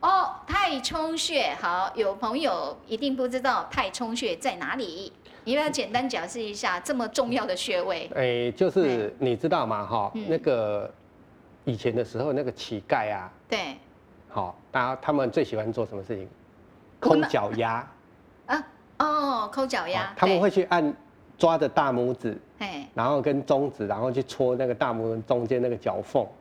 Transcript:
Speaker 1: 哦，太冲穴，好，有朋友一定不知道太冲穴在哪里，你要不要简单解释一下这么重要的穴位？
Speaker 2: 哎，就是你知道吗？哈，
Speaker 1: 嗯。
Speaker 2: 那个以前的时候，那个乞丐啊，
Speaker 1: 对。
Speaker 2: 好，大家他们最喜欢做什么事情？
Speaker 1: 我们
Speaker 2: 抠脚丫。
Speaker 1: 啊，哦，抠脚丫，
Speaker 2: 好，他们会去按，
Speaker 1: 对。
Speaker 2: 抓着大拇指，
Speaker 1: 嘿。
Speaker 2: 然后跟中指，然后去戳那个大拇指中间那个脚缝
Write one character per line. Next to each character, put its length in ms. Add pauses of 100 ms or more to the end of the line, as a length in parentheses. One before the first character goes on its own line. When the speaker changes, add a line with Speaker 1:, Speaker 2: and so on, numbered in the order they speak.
Speaker 1:
哦， 340 (100)
太 360
冲 360
穴， 440
好， 340
有 220
朋 200
友 400 (120)
一 80
定 180
不 140
知 100
道 320
太 200
冲 240
穴 200
在 220
哪 180
里， 380 (320)
你 80
要 80
不 40
要 60
简 220
单 160
解 180
释 160
一 100
下 280
这 120
么 140
重 240
要 160
的 80
穴 260
位？ 360
Speaker 2:
哎， 400
就 120
是 520
你 160
知 120
道 160
吗？ 220
哈， 300
Speaker 1:
嗯。 120
Speaker 2:
那 100
个 540 (720)
以 140
前 180
的 100
时 160
候， 120
那 100
个 80
乞 380
丐 260
啊， 160 (180)
Speaker 1:
对。 280 (520)
Speaker 2:
好， 300 (140)
大 80
家 200
他 120
们 180
最 140
喜 120
欢 160
做 140
什 100
么 60
事 140
情？ 120 (760)
Speaker 1:
我 60
们 120
Speaker 2:
抠 60
脚 280
丫。 320 (580)
Speaker 1:
啊， 180 (360)
哦， 520
抠 140
脚 220
丫， 140
Speaker 2:
好， 140
他 100
们 140
会 80
去 220
按， 200
Speaker 1:
对。 60 (400)
Speaker 2:
抓 220
着 100
大 240
拇 220
指， 260 (200)
Speaker 1:
嘿。 340
Speaker 2:
然 100
后 160
跟 240
中 280
指， 160
然 120
后 120
去 100
戳 320
那 100
个 80
大 220
拇 180
指 100
中 220
间 160
那 80
个 80
脚 240
缝 240 (160)